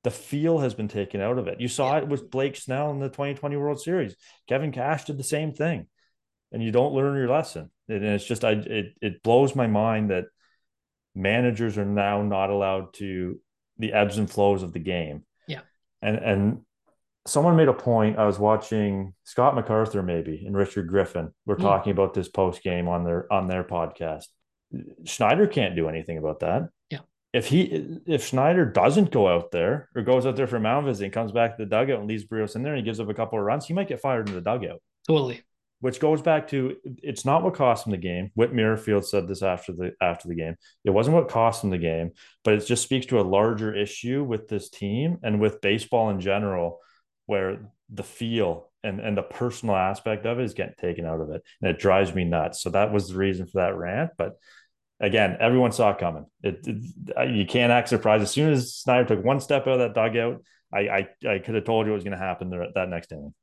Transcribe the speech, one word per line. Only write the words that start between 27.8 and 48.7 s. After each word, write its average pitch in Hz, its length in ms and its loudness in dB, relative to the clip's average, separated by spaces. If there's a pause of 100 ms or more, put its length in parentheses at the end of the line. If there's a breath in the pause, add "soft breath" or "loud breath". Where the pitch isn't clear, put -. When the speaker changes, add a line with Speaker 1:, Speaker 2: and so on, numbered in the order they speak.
Speaker 1:
if 160 200 -2
Schneider 151 400 4
doesn't 135 460 4
go 104 160 4
out 85 240 2
there 98 440 -2
or 117 80 -4
goes 127 220 4
out 127 100 0
there 127 120 0
for 120 100 -4
a 110 40 -2
mound 131 240 2
visit 101 200 -2
and 98 80 -8
comes 113 180 -4
back 117 260 2
to 110 60 -6
the 98 60 -8
dugout 117 300 2
and 104 80 -8
leaves 107 180 -6
Berrios 110 300 -4
in 120 80 -4
there 147 100 -4
and 135 60 -2
he 104 60 -6
gives 110 140 -4
up 107 100 -4
a 107 40 -6
couple 110 260 -4
of 101 60 -2
runs, 139 200 -2
he 160 80 -6
might 185 140 -2
get 127 140 -6
fired 117 280 -2
in 95 60 -8
the 90 60 -6
dugout. 98 400 -4 (260)
Speaker 2:
Totally. 139 340 0 (380)
Speaker 1:
Which 127 200 -4
goes 156 220 2
back 156 280 2
to, 135 280 -2 (260)
it's 135 220 -8
not 156 180 4
what 180 120 0
cost 123 300 2
him 110 60 -2
the 95 60 0
game. 90 380 -4
Whit 117 180 4
Merrifield 110 520 2
said 95 220 0
this 95 160 -6
after 92 300 -2
the, 90 260 -4
after 87 300 -2
the 85 60 -4
game. 82 200 -6 (300 soft breath)
It 101 60 4
wasn't 117 260 4
what 156 100 4
cost 113 340 2
him 98 100 -2
the 92 60 0
game, 82 340 -2 (340 soft breath)
but 110 80 6
it 104 120 0
just 120 180 0
speaks 131 240 -2
to 123 120 2
a - 20 4
larger 104 540 2
issue 120 480 -4
with 113 240 -6
this 104 220 -6
team 131 540 -2
and 107 180 0
with 107 180 2
baseball 110 500 0
in 95 120 -2
general, 95 580 -2 (460 soft breath)
where 101 440 -2 (200)
the 110 140 -10
feel 107 680 -2 (100)